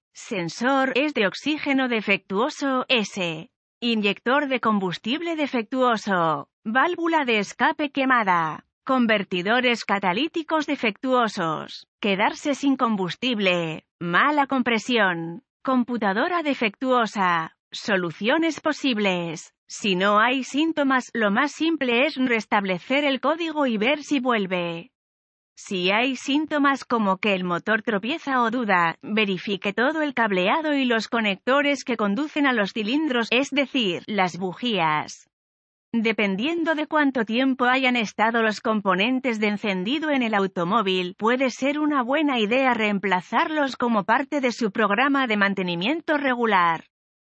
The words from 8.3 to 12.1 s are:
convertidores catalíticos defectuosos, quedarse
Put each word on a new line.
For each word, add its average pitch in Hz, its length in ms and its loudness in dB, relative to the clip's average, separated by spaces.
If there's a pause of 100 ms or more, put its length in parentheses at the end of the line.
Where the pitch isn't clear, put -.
convertidores 226 1040 0
catalíticos 254 800 0
defectuosos, 214 1200 -2 (120)
quedarse 247 540 0